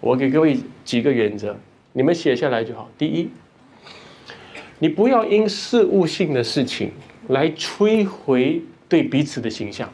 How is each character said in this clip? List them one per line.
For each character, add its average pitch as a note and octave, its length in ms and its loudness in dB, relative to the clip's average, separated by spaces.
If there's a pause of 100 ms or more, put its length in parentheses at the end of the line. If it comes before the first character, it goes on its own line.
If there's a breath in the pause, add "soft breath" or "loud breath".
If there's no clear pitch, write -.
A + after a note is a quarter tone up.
我 A#2+ 80 2
给 C3+ 160 0
各 D3+ 100 4
位 D3+ 160 4 (280)
几 A#2+ 180 0
个 C#3 100 2
原 A2 240 0
则， G#2 200 -8 (360)
你 B2+ 80 -4
们 E3 140 4
写 D3 220 0
下 C#3+ 120 -2
来 A#2 140 0
就 A2+ 140 -8
好。 A2 200 -16
第 D3+ 100 -2
一， D#3+ 220 -2 (1500 loud breath)
你 D#3+ 100 2
不 F#3+ 200 2
要 A#3 160 4
因 G#3 240 2
事 A3 360 0
务 F3+ 220 2
性 D3+ 260 -2
的 B2 120 0
事 C#3 200 -2
情 - 280 -6 (340)
来 D3 240 2
摧 G#3 560 0
毁 C#3 560 0 (260)
对 E3 140 4
彼 C#3+ 220 0
此 C#3 160 -8
的 A2 100 -4
形 G#2+ 220 -8
象 G#2 220 -10